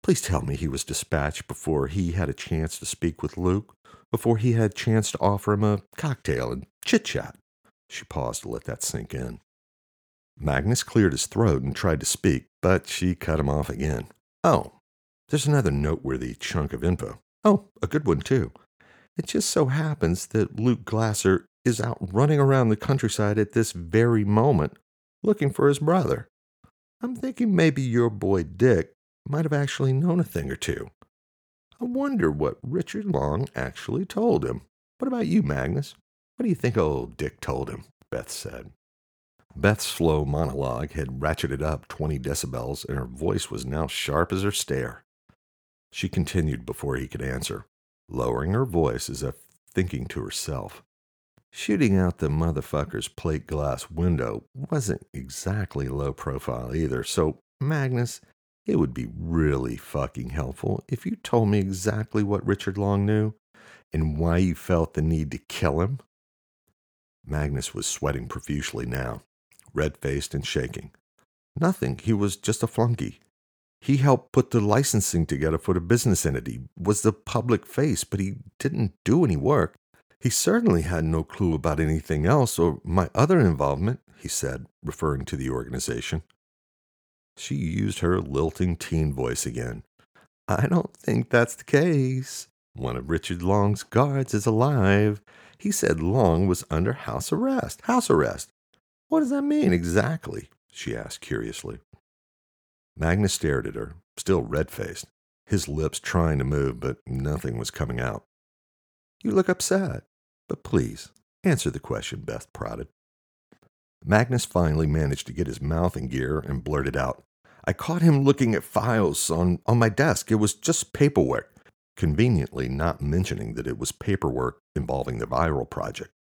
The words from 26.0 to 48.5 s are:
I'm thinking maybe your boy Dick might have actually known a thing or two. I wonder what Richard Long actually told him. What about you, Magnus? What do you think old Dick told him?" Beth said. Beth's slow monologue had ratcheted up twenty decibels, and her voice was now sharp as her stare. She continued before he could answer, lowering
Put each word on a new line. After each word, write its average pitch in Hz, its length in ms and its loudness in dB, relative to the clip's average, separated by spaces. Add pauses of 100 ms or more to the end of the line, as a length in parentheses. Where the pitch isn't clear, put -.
I'm 240 160 -6
thinking 247 380 0
maybe 156 260 4
your 120 300 2
boy 98 320 0
Dick 90 500 4 (340)
might 151 180 0
have 147 80 0
actually 139 400 0
known 170 280 4
a 165 40 4
thing 69 260 -4
or - 60 -4
two. - 340 -4 (920)
I 240 40 -6
wonder 262 460 0
what - 320 -2
Richard 180 440 -6
Long 107 480 0
actually 65 500 -6
told 220 400 0
him. 60 180 -4 (360)
What 269 100 -4
about 240 180 -4
you, 90 160 4
Magnus? 73 520 -2 (420)
What 240 60 -4
do 240 60 0
you 180 60 2
think 120 220 0
old 73 400 0
Dick - 240 -6
told - 300 -4
him?" - 140 -12 (260)
Beth - 200 -8
said. - 420 -14 (840)
Beth's 101 300 4
slow 78 380 2
monologue 69 680 -2
had 65 280 -6
ratcheted 71 420 -2
up 78 260 -4
twenty 76 300 -4
decibels, 65 640 -6
and 69 140 -6
her 64 80 -6
voice 78 440 -4
was - 140 -8
now 71 220 -4
sharp 76 460 -2
as 95 100 -2
her 101 80 0
stare. 64 540 -4 (880)
She - 160 -6
continued 76 580 -2
before 67 300 -6
he 65 100 -6
could 62 160 -10
answer, 64 440 -6 (420)
lowering 62 440 -2